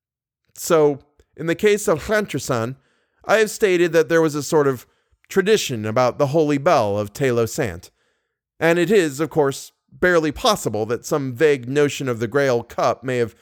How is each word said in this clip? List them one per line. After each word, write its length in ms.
So, 440
in 120
the 80
case 340
of 160
Llantrisant, 720
I 120
have 140
stated 440
that 160
there 100
was 140
a 80
sort 240
of 200
tradition 560
about 320
the 100
holy 300
bell 400
of 160
Tayloe 320
Sant. 440
And 180
it 120
is, 300
of 100
course, 420
barely 420
possible 520
that 220
some 280
vague 320
notion 440
of 100
the 80
Grail 340
Cup 400
may 140
have 260